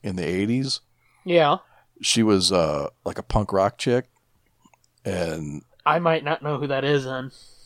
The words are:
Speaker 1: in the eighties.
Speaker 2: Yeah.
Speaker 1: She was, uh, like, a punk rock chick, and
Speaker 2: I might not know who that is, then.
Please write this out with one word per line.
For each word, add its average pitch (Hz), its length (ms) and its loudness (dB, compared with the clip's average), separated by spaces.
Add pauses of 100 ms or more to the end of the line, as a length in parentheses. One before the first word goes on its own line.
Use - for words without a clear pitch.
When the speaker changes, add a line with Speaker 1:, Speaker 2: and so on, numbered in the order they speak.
Speaker 1:
in 95 140 -6
the 90 100 -4
eighties. 110 540 -2 (440)
Speaker 2:
Yeah. 170 340 4 (440)
Speaker 1:
She - 220 2
was, 95 280 4
uh, 78 380 2 (140)
like, - 140 -6
a - 60 -10
punk - 300 0
rock 98 240 2
chick, 127 280 0 (1000)
and 80 580 -6 (240)
Speaker 2:
I 151 140 2
might 165 240 0
not 147 180 -4
know 147 160 -6
who 139 100 -6
that 135 160 -2
is, 143 220 2
then. 131 260 -10 (340)